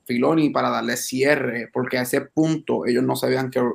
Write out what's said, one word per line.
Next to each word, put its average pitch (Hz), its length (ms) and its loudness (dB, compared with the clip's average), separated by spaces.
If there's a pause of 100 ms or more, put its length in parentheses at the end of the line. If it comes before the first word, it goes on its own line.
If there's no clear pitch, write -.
Filoni 143 460 2
para 127 200 0
darle 117 260 -2
cierre, 127 760 0
porque 127 260 -2
a 123 40 0
ese 123 200 -2
punto 156 640 0
ellos 123 160 2
no 127 140 0
sabían 127 340 0
que, 127 100 -2 (140)